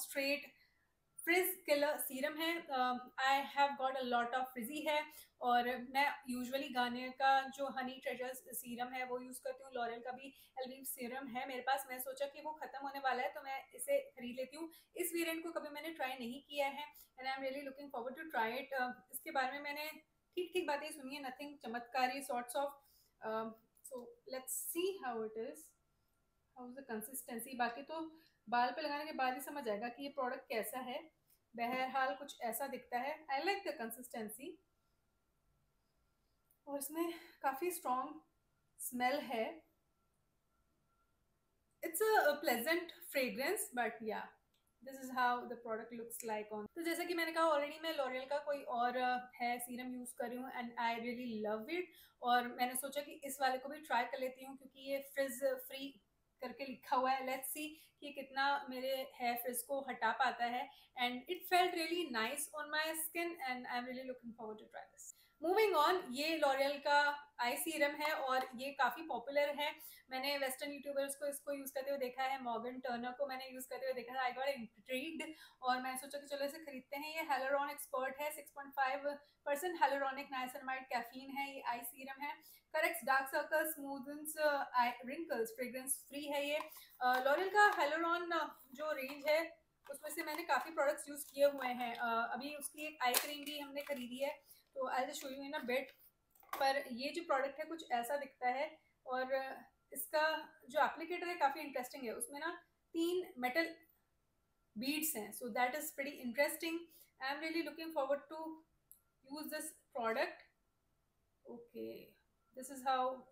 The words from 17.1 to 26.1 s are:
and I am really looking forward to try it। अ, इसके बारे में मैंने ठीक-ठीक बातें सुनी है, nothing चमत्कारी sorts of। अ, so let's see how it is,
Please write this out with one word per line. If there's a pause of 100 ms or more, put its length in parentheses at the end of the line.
and
I
am
really
looking
forward
to
try
it।
अ,
इसके
बारे
में
मैंने (460)
ठीक-ठीक
बातें
सुनी
है,
nothing
चमत्कारी
sorts
of। (500)
अ, (240)
so (340)
let's (140)
see (140)
how
it
is, (880)